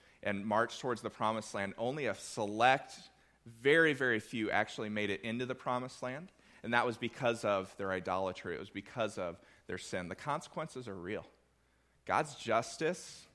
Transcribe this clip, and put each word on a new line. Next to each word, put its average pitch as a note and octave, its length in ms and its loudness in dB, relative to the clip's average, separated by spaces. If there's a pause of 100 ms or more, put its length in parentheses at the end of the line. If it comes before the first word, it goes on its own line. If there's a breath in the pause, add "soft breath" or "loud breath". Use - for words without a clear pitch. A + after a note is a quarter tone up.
(220 soft breath)
and G2+ 240 -2
marched A2 360 2
towards A#2+ 200 -2
the A2 80 -4
promised A2 440 -2
land, G2 240 -4
only C3 300 -2
a G2 80 0
select, A#2 840 2 (640 soft breath)
very, D3+ 320 8
very B2+ 260 2
few G#2+ 320 -2
actually G#2+ 380 2
made G#2 200 0
it G2 120 -2
into A#2 240 -4
the B2+ 100 -4
promised B2+ 480 -4
land. C3+ 260 -8 (320 soft breath)
And A#2 120 -2
that A#2+ 120 6
was A#2 120 0
because A#2 480 0
of G2 320 2
their G2 160 -2
idolatry. F#2 600 -2
It D2 60 -6
was G2 100 -12
because G#2 480 -4
of F2+ 220 -4 (280 soft breath)
their F#2 100 -4
sin. F2+ 320 -6
The F#2+ 60 -8
consequences D3 760 -6
are G2 40 -8
real. F2+ 320 -6 (800)
God's B2+ 300 2
justice - 1000 0